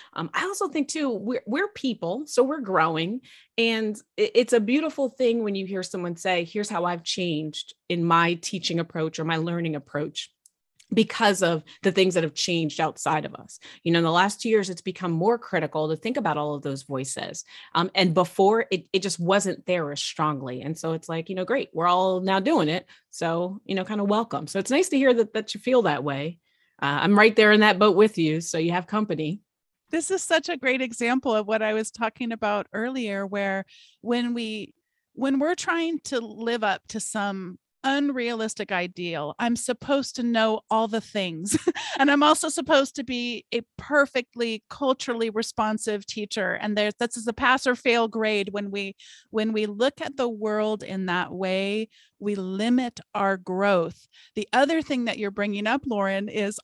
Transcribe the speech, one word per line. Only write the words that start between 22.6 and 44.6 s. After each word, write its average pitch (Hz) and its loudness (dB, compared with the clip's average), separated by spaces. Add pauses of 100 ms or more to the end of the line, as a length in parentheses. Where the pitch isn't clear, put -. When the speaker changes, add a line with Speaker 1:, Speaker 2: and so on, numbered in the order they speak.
Speaker 1:
it. 170 -2 (240)
So, 175 -4
you - -6
know, 190 -2
kind 214 -4
of 202 0
welcome. 208 0
So 190 -4
it's 196 -4
nice 320 2
to 285 2
hear 262 6
that, 226 2
that 220 -4
you 202 -12
feel 247 4
that 147 0
way. 143 -4 (420)
Uh, 143 0
I'm 202 6
right 220 8
there 214 8
in 214 8
that 208 6
boat 208 6
with 214 6
you. 156 2
So 170 -4
you 165 0
have 175 -2
company. 185 -2 (480)
Speaker 2:
This 330 -2
is 381 0
such 330 0
a 349 -4
great 262 0
example 240 0
of 214 0
what 220 0
I 214 0
was 220 -2
talking 226 -4
about 208 -2
earlier, 214 -4
where 196 -4 (360)
when 240 -2
we, 220 -8 (400)
when 269 0
we're 320 2
trying 330 -2
to 262 -4
live 226 -4
up 202 0
to 214 -8
some 196 -6 (260)
unrealistic 240 -2
ideal. 175 -4
I'm 233 0
supposed 254 -2
to 254 -6
know 220 2
all 220 2
the 220 -4
things. 185 -4
<laughs> - -18 (320)
And 285 6
I'm 285 4
also 311 4
supposed 285 2
to 277 -6
be 240 -6
a 233 -2 (160)
perfectly 247 0